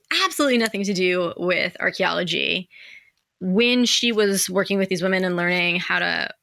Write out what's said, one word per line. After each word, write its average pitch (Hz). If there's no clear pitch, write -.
absolutely 262
nothing 220
to 196
do 180
with 175
archaeology. 175
When 240
she 233
was 202
working 196
with 190
these 180
women 185
and 180
learning 175
how 180
to 175